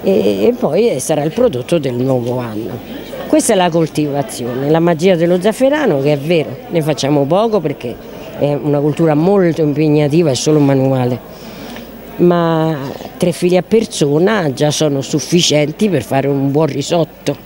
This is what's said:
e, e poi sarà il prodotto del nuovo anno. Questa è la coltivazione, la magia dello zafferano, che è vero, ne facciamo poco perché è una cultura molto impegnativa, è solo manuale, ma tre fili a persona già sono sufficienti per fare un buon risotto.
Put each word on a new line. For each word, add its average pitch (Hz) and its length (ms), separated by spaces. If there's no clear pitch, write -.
e, 202 440
e 240 120
poi 185 400
sarà 147 240
il 156 80
prodotto 170 460
del 139 160
nuovo 127 440
anno. 113 400
Questa 302 260
è - 20
la 180 140
coltivazione, 143 1000
la 160 100
magia 175 360
dello 175 240
zafferano, 220 640
che 147 120
è 147 40
vero, 151 400
ne 170 120
facciamo 143 440
poco 202 360
perché 127 340
è 147 220
una 147 180
cultura 151 340
molto 170 480
impegnativa, 151 720
è 127 40
solo 156 240
manuale, 131 600
ma 165 600
tre 175 160
fili 180 240
a 180 80
persona 180 880
già 143 180
sono 143 300
sufficienti 151 880
per 156 160
fare 135 240
un 139 240
buon 151 160
risotto. 143 800